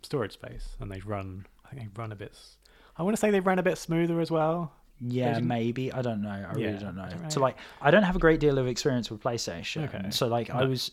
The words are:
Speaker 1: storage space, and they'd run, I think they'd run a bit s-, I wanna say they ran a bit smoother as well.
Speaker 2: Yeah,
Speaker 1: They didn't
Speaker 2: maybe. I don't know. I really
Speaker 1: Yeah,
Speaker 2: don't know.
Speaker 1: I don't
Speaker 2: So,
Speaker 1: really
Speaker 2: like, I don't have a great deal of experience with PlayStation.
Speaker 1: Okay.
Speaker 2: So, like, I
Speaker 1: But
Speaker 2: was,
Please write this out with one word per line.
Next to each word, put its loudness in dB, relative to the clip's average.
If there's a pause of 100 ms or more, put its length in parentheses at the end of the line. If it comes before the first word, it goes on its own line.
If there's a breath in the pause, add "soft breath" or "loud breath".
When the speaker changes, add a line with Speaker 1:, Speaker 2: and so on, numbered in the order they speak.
Speaker 1:
storage -4
space, -12
and -8
they'd -10
run, -6 (180)
I -20
think -12
they'd -12
run -8
a -12
bit -12
s-, -20 (400 soft breath)
I -6
wanna 2
say 2
they 4
ran 4
a 2
bit 2
smoother 2
as 0
well. 0 (300)
Speaker 2:
Yeah, 0
Speaker 1:
They 2
didn't 0
Speaker 2:
maybe. 0
I -2
don't -2
know. -4
I -8
really -2
Speaker 1:
Yeah, -4
Speaker 2:
don't -8
know. -8
Speaker 1:
I -8
don't -8
Speaker 2:
So, 0
Speaker 1:
really 4
Speaker 2:
like, -12 (240 loud breath)
I 4
don't 8
have 2
a 0
great 6
deal 4
of 2
experience 0
with -10
PlayStation. -4
Speaker 1:
Okay. -6
Speaker 2:
So, 0
like, 0
I -2
Speaker 1:
But 4
Speaker 2:
was, -2